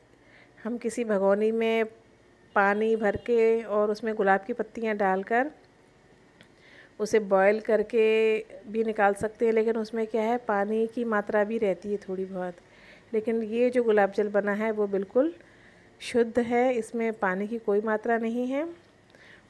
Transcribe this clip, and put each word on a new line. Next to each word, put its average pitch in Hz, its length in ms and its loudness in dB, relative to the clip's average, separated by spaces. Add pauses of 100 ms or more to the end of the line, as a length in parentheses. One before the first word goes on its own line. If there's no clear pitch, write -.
(580)
हम 233 200 -8
किसी 233 280 -4
भगोनी 202 460 2
में 226 320 0 (720)
पानी 208 400 2
भर 202 260 0
के 226 420 2
और 208 260 0
उसमें 214 240 -4
गुलाब 196 320 2
की 240 60 -6
पत्तियां 220 440 -4
डालकर 208 540 0 (1500)
उसे 214 220 2
बॉयल 196 380 4
करके 220 800 2 (280)
भी 220 180 -2
निकाल 214 300 2
सकते 220 320 -4
हैं, 226 60 2
लेकिन 226 240 0
उसमें 220 300 -6
क्या 220 160 -2
है 233 140 0 (100)
पानी 214 400 -2
की 233 200 -6
मात्रा 208 380 0
भी 226 140 -4
रहती 202 340 -2
है 202 60 -4
थोड़ी 190 260 -8
बहुत। 180 300 -8 (600)
लेकिन 226 300 -2
ये 233 260 2
जो 247 120 2
गुलाब 208 300 4
जल 208 180 -2
बना 202 240 0
है 214 180 -2
वो 208 140 -2
बिल्कुल 202 460 0 (680)
शुद्ध 233 380 -2
है, 240 360 2
इसमें 226 400 -4
पानी 196 340 -2
की 233 120 -6
कोई 208 220 0
मात्रा 220 360 0
नहीं 233 280 -4
है। 277 200 -4 (840)